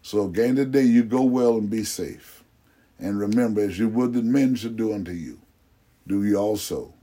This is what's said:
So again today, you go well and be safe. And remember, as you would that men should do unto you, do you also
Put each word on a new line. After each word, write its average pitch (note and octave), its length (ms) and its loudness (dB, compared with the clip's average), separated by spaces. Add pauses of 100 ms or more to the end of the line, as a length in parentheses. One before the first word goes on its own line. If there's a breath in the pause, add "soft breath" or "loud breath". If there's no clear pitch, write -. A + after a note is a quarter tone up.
So G#2 240 -2
again A2+ 320 0
today, C3+ 280 2
you A#2+ 180 6
go A#2+ 200 0
well B2 360 2
and G#2 100 -2
be G#2+ 160 -4
safe. - 600 -12 (540 soft breath)
And G2+ 200 -4
remember, G#2+ 420 0
as F#2+ 180 -2
you A2+ 100 0
would A#2+ 260 0
that A#2+ 100 0
men B2+ 300 2
should A2+ 220 -6
do A2 180 -2
unto F2+ 180 -8
you, D#2+ 280 -12 (680)
do G2+ 180 -2
you G#2 120 2
also G2+ 680 -4